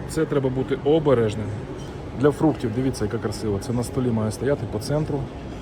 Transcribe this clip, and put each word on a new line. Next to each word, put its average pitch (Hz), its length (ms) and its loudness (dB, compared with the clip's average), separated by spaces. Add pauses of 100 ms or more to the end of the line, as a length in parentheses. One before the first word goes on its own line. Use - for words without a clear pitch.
Це 160 180 0
треба 143 220 2
бути 127 360 0
обережним. 120 640 4 (760)
Для 143 100 8
фруктів, 135 460 2
дивіться, 127 280 0
яка 104 140 -2
красива. 104 400 -2
Це 117 140 -4
на 120 120 0
столі 123 260 0
має 110 220 0
стояти 135 400 0
по 107 60 -2
центру. 147 420 0 (420)